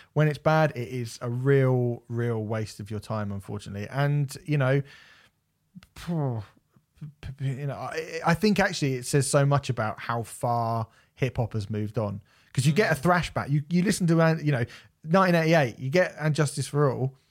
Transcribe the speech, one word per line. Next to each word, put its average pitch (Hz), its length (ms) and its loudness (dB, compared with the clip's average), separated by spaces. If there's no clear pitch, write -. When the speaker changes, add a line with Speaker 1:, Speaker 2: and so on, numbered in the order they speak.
Speaker 1:
When 151 160 4
it's 147 100 -4
bad, 156 380 4
it 120 140 -6
is 123 300 -8
a 127 80 -6
real, 127 800 2
real 117 360 -2
waste 110 340 -6
of 104 140 -10
your 104 80 -6
time, 104 320 -6
unfortunately. 101 580 -10
And, 143 420 0
you 147 140 -2
know, 139 240 2
<sighs> - 100 -18
you 135 260 -4
know, 131 80 -6
I, 160 520 -8
I 170 80 6
think 208 240 2
actually 175 360 0
it 123 120 -8
says 139 220 2
so 139 180 4
much 139 240 2
about 110 300 -4
how 120 220 -4
far 117 640 -2
hip 127 220 -2
hop 117 160 -2
has 104 180 -4
moved 107 280 -4
on. 101 220 -4
'Cause 131 140 0
you 156 60 4
get 190 180 2
a 160 40 0
Speaker 2:
Mm. 139 80 -2
Speaker 1:
thrash 175 320 2
band, 117 180 -4
you, 147 180 2
you 175 120 2
listen 190 260 0
to, 165 120 4
uh, 165 220 4
you 147 100 0
know, 120 120 0
nineteen 175 320 4
eighty-eight, 160 420 4
you 131 120 -6
get 175 280 2
And 151 160 0
Justice 139 320 -2
for 143 240 2
All, 120 260 -2